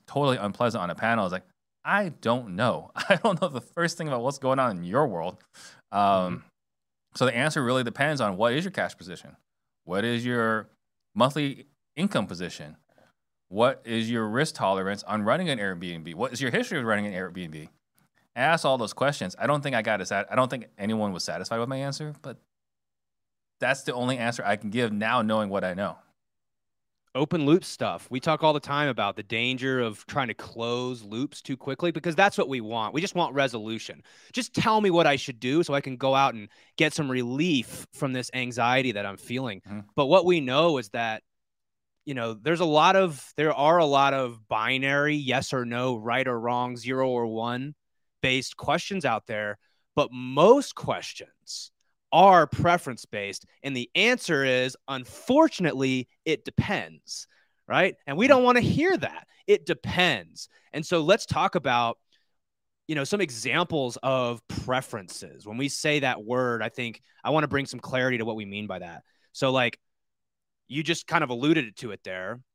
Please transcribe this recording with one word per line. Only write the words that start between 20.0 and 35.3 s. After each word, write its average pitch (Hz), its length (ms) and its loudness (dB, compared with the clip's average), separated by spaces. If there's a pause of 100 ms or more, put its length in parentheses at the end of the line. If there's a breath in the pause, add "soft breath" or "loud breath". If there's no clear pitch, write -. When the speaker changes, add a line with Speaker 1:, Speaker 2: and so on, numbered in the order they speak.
Speaker 1:
a 90 60 -4
sat-, 101 240 -4
I 107 60 -2
don't 127 140 2
think 127 160 -8 (120)
anyone 107 340 -2
was 85 120 -6
satisfied 90 340 -6
with 120 100 -4
my 135 100 -6
answer, 143 440 -8
but 131 140 -14 (1200)
that's 131 240 0
the 135 120 -6
only 123 240 -2
answer 117 260 -4
I 104 120 2
can 107 140 -8
give 117 220 0
now, 110 300 0
knowing 107 260 0
what 95 160 -2
I 92 100 -2
know. 90 220 -4 (1200)
Speaker 2:
Open 151 320 0
loop 170 180 4
stuff. - 460 -6
We 127 100 -4
talk 156 240 0
all 156 80 6
the 147 80 -2
time 143 280 -2
about 104 280 -2
the 104 60 -10
danger 123 580 -2
of 110 260 -6
trying 131 220 -2
to 104 60 -6
close 120 680 -6
loops 113 380 -8
too 135 160 -8
quickly, 143 340 -4
because 160 240 -4
that's 196 240 6
what 170 120 2
we 131 100 -2
want. 107 340 -4
We 147 60 0
just 190 140 -6
want 156 200 0
resolution. 113 680 -2 (300 soft breath)
Just - 220 -6
tell 220 260 2
me 202 100 4
what 170 160 6
I 143 100 6
should 131 240 -8